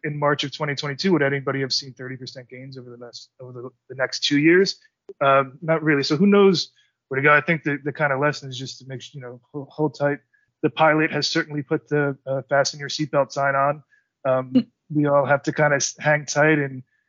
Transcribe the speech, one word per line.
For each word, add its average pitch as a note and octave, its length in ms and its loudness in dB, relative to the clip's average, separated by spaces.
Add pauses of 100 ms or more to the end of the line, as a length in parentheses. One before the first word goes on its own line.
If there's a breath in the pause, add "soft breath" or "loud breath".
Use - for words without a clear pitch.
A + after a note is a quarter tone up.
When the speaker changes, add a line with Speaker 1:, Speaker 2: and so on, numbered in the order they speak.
Speaker 1:
in D3+ 140 -8
March D3 260 0
of C#3 80 -8
twenty D3 220 -6
twenty-two, D3 380 -2
would D3+ 100 2
anybody C#3 380 -2
have C3 120 -4
seen C3 220 -6
thirty C3 220 -12
percent B2 320 -18
gains C3 280 -18
over B2 140 -18
the A#2+ 80 -18
next, A#2+ 320 -18 (100)
over B2+ 120 -16
the, A#2+ 180 -14 (180)
the B2+ 60 -16
next B2+ 300 -4
two D3 140 2
years? E3+ 400 4 (420 soft breath)
Um, C#3 420 2
not D#3+ 200 0
really. D3 200 2
So D3+ 140 0
who G3 100 4
knows G3 460 4 (360)
where C3+ 120 -2
to C#3 60 -2
go? D3+ 60 8
I D3 80 6
think D#3+ 220 -2
the, C#3+ 200 -2
the C#3+ 100 -6
kinda C#3+ 260 -2
lesson C#3+ 300 -2
is B2+ 100 -12
just C3 220 -12
to B2+ 60 -20
make C3 140 -12
sure, - 180 -18
you B2+ 80 -16
know, B2 140 -16 (120)
ho-, C#3 180 -12
hold D3+ 260 -2
tight. C#3+ 220 0 (440)
The F#3 80 2
pilot D#3 420 2
has D3 160 -2
certainly D#3 340 -4
put D#3 260 -4
the, C#3+ 380 0
uh, C3+ 220 -4
fasten C#3 320 0
your C#3 80 -12
seatbelt C#3+ 440 -2
sign C#3 220 0
on. C#3+ 280 0 (420)
Um, C3 260 0
Speaker 2:
Hmm. C3 80 2 (320)
Speaker 1:
we D3 160 2
all C#3+ 180 4
have C#3 200 0
to D#3 80 -2
kinda D3 240 2
s-, - 240 -4
hang D3+ 260 0
tight D3+ 320 2
and, C3+ 240 -6 (260)